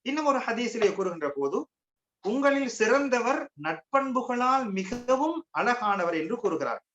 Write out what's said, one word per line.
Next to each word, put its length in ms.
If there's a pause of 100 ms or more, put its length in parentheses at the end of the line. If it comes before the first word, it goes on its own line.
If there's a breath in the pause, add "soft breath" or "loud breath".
இன்னும் 240
ஒரு 140
ஹதீஸிலே 560
கூறுகின்ற 400
போது, 320 (540)
"உங்களில் 460
சிறந்தவர் 840 (140)
நட்பண்புகளால் 1080
மிகவும் 720 (120)
அழகானவர்" 560
என்று 240
கூறுகிறார். 440 (140)